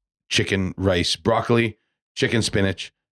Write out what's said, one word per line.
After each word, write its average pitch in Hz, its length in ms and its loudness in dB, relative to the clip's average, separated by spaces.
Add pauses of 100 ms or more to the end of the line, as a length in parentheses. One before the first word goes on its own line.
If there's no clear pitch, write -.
(300)
chicken, 95 480 -2
rice, 90 400 0
broccoli, 113 600 0 (380)
chicken, 113 260 0
spinach, 98 520 -2 (180)